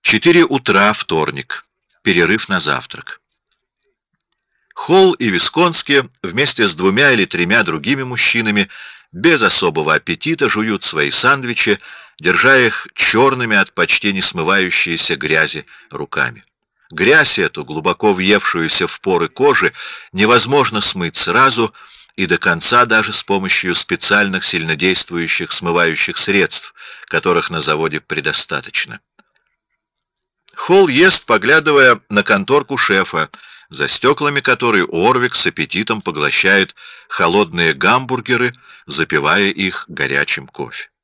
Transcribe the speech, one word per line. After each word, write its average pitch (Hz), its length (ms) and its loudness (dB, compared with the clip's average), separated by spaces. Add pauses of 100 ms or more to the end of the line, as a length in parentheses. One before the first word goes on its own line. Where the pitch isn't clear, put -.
Четыре 170 420 4
утра, 104 480 2
вторник. 73 720 -4 (380)
Перерыв 92 480 2
на 90 100 -2
завтрак. - 640 -8 (1500)
Холл 185 400 4
и 120 160 -2
Висконски 143 800 0 (120)
вместе 107 460 -2
с 82 60 -4
двумя 98 380 2
или 107 120 2
тремя 90 380 0
другими 90 400 -4
мужчинами 113 640 -2 (460)
без 139 280 2
особого 80 520 0
аппетита 120 560 -2
жуют 107 340 -4
свои 76 260 -2
сандвичи, 123 680 0 (400)
держа 104 380 4
их 120 380 0
чёрными 123 600 2
от 98 160 0
почти 95 400 0
не 95 80 -4
смывающейся 87 960 -2
грязи 76 500 -2 (240)
руками. 69 540 -6 (460)
Грязь 120 480 2
эту, 78 260 -4
глубоко 82 480 0
въевшуюся 92 760 0
в - 140 -12
поры 85 280 0
кожи, 127 440 0 (400)
невозможно 113 680 2
смыть 90 360 -4
сразу 120 560 0 (440)
и 95 100 -4
до 104 120 0
конца 101 480 0
даже 110 260 0
с - 120 -6
помощью 95 500 -2
специальных 95 680 -2
сильнодействующих 82 1080 -2
смывающих 85 680 -2
средств, - 560 -2 (320)
которых 85 440 -2
на 82 100 -8
заводе 76 400 -2
предостаточно. - 1000 -6 (1500)
Холл 185 340 4
ест, 160 360 4
поглядывая 131 840 4
на 104 140 0
конторку 120 540 0
шефа, 90 520 -2 (420)
за 73 180 -6
стёклами 143 520 0
которой 117 440 2
Уорвик 120 500 0
с - 120 -2
аппетитом 95 540 -4
поглощает 92 760 0 (320)
холодные 85 640 0
гамбургеры, 120 800 -2 (320)
запивая 80 640 0
их 95 400 -6
горячим 71 580 -4
кофе. - 440 -14 (140)